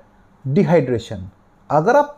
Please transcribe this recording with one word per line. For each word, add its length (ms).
डिहाइड्रेशन। 800
अगर 260
आप 200